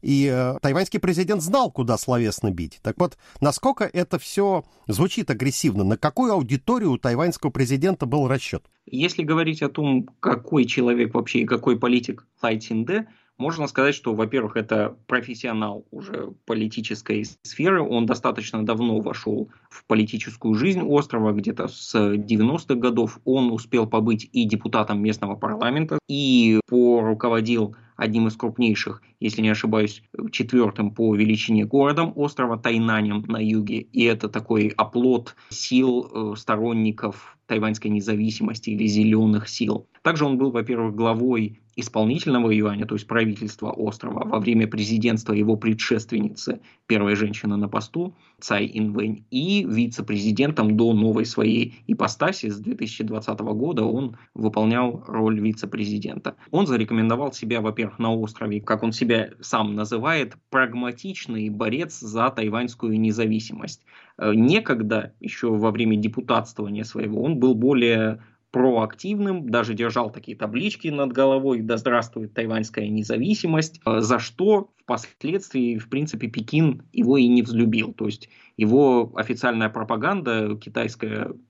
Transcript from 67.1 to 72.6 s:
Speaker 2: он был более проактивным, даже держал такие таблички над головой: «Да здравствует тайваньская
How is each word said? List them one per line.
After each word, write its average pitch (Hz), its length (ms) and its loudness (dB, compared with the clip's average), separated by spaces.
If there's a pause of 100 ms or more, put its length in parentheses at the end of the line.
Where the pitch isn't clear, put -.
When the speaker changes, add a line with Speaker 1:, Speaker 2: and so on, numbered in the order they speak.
Speaker 2:
он 147 160 0
был 127 160 6
более 117 680 2 (280)
проактивным, 139 1000 0
даже 113 240 0
держал 117 380 -2
такие 113 260 -14
таблички 131 520 -6
над 143 220 -2
головой: 135 520 2
«Да 113 160 -2
здравствует 113 560 -2
тайваньская 110 540 -4